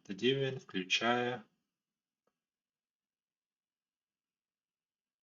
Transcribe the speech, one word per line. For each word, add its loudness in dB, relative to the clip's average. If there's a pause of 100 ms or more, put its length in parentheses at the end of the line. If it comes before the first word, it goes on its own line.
Тоді 0
він -2
включає. 0 (3750)